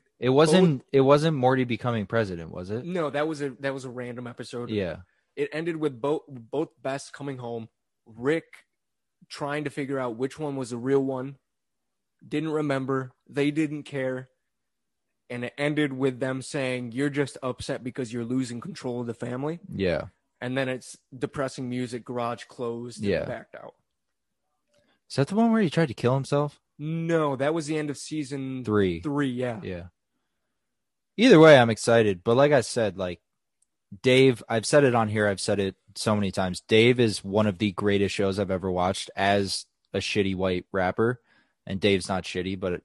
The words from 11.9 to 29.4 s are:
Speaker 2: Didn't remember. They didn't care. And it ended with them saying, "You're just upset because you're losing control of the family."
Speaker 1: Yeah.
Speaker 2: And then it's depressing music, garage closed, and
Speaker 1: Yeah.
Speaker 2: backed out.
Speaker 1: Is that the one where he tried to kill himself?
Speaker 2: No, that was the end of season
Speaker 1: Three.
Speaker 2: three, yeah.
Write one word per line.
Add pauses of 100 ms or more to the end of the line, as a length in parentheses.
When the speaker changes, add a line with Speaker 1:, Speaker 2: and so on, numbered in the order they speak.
Speaker 2:
Didn't
remember. (180)
They
didn't
care. (1000)
And
it
ended
with
them
saying,
"You're
just
upset
because
you're
losing
control
of
the
family." (120)
Speaker 1:
Yeah. (360)
Speaker 2:
And
then
it's (200)
depressing
music,
garage
closed,
and
Speaker 1:
Yeah.
Speaker 2:
backed
out. (1400)
Speaker 1:
Is
that
the
one
where
he
tried
to
kill
himself? (180)
Speaker 2:
No,
that
was
the
end
of
season
Speaker 1:
Three.
Speaker 2:
three,
yeah.